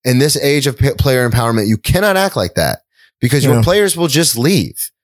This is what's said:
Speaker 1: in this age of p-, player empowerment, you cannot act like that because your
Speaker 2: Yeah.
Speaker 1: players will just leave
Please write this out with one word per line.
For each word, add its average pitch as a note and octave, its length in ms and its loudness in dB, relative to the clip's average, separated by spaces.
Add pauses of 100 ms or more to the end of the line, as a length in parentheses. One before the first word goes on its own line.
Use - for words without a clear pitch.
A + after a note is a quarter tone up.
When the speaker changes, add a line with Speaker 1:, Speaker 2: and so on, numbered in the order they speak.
Speaker 1:
in B2+ 140 2
this C#3+ 180 2
age C#3+ 300 0
of C3+ 100 -4
p-, C#3 140 2
player B2+ 380 0
empowerment, A#2 380 0
you A2 100 2
cannot F#3+ 400 0
act G3 200 0
like F2+ 160 -2
that D2 300 -2 (360)
because B2+ 240 0
your B2+ 120 2
Speaker 2:
Yeah. A#2 80 2
Speaker 1:
players F#3 340 0
will E3+ 100 -2
just D3 300 0
leave A#2 540 -4 (120)